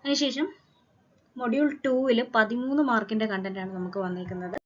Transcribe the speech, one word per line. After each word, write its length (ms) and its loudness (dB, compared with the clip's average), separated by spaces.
അതിനുശേഷം 480 0
മൊഡ്യൂൾ 320 2
ടൂവിൽ 500 2
പതിമൂന്ന് 480 2
മാർക്കിന്റെ 440 2
കണ്ടന്റ് 360 -4
ആണ് 140 -6
നമുക്ക് 220 -4
വന്നേക്കുന്നത്. 680 -6